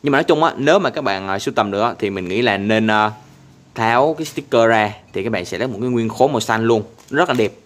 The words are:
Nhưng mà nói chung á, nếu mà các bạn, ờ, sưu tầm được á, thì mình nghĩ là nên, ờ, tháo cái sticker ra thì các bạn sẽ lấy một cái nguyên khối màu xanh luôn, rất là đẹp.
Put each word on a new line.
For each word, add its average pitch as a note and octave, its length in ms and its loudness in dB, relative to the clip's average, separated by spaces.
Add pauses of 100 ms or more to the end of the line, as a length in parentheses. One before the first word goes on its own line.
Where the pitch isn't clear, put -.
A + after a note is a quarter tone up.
Nhưng C#3+ 80 0
mà C#3 60 4
nói D#3+ 60 2
chung D#3+ 200 2
á, E3 140 2
nếu D3+ 220 4
mà D3+ 100 0
các C#3+ 140 -6
bạn, G2 240 -2
ờ, G2 120 -2
sưu C3+ 140 -6
tầm G#2 180 0
được G2+ 100 -2
á, A#2+ 180 0
thì G#2 100 -2
mình F#2+ 180 -6
nghĩ G2 140 -2
là G#2 160 0
nên, A2 300 0
ờ, G#2+ 240 2 (640)
tháo B2 420 2
cái D#3+ 80 -8
sticker B2+ 440 0
ra G#2+ 240 2 (200)
thì F#2+ 100 -6
các A2+ 60 -4
bạn F2+ 160 -4
sẽ F2+ 120 -8
lấy A#2 100 -4
một G#2+ 140 -8
cái B2+ 80 -4
nguyên A#2 200 -2
khối B2+ 200 2
màu B2 100 -2
xanh A2 240 -2
luôn, A2+ 200 2 (260)
rất D#3 200 0
là B2+ 80 0
đẹp. G#2+ 140 0 (140)